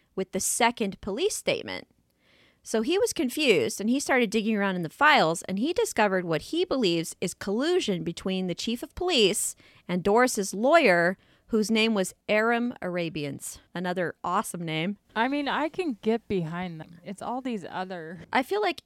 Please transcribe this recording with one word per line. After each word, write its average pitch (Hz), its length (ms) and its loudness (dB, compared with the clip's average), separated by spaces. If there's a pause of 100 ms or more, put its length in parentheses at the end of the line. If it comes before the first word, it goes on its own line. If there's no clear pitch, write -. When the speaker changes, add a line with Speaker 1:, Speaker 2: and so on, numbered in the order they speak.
(160)
Speaker 1:
with 190 160 -6
the - 80 -2
second 233 600 0
police 254 360 -4
statement. - 500 -4 (800)
So 220 140 0
he 285 180 0
was 453 140 2
confused, 240 680 2
and 214 120 -2
he 277 100 2
started 247 300 2
digging 220 260 0
around 196 200 0
in 180 60 -2
the 156 60 -4
files, 214 540 4
and 190 160 -4
he 262 160 0
discovered 208 500 2
what 160 180 0
he 339 220 -2
believes 175 560 0
is - 140 -4
collusion 226 680 0
between 185 420 -4
the 175 80 -4
chief 226 280 -4
of - 120 -16
police 247 600 2 (320)
and 180 160 -2
Doris's 214 520 2
lawyer, 202 640 4 (300)
whose 214 220 0
name 220 220 4
was 190 220 0 (120)
Aram 233 540 2
Arabians. 165 800 -6 (160)
Another 180 400 -2 (100)
awesome 175 400 -2
name. 160 320 -2 (180)
Speaker 2:
I 233 140 0
mean, 285 180 -2
I 262 220 -2
can 302 320 -4
get 226 260 -2
behind 170 540 -4
them. 165 240 -18
It's 202 160 -12
all 247 220 -6
these 226 260 -6
other 175 520 -10 (120)
Speaker 1:
I 262 100 2
feel 403 200 -2
like 359 240 -2